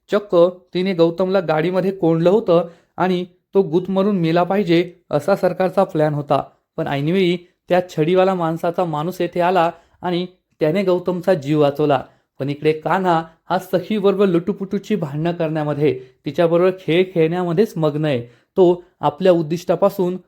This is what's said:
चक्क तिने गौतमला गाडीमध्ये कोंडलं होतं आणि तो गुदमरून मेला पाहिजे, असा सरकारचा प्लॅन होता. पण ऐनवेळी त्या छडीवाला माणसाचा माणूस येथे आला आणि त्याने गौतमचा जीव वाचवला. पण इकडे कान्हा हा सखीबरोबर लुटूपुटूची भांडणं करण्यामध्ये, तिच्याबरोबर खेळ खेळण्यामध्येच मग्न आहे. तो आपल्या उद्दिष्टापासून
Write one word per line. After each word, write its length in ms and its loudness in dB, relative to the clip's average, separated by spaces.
चक्क 240 0
तिने 200 -2
गौतमला 460 2
गाडीमध्ये 520 0
कोंडलं 380 2
होतं 380 2
आणि 280 -2
तो 80 2
गुदमरून 560 0
मेला 260 2
पाहिजे, 480 0
असा 240 0
सरकारचा 480 0
प्लॅन 300 0
होता. 300 -2
पण 100 -4
ऐनवेळी 500 0
त्या 200 0
छडीवाला 440 2
माणसाचा 520 -2
माणूस 360 -6
येथे 180 -4
आला 320 2
आणि 240 -4
त्याने 240 0
गौतमचा 500 0
जीव 280 0
वाचवला. 420 0
पण 100 -6
इकडे 220 -2
कान्हा 520 0
हा 100 0
सखीबरोबर 640 0
लुटूपुटूची 680 -2
भांडणं 360 -4
करण्यामध्ये, 680 -2
तिच्याबरोबर 540 2
खेळ 240 2
खेळण्यामध्येच 640 0
मग्न 280 0
आहे. 160 -2
तो 260 4
आपल्या 320 2
उद्दिष्टापासून 880 0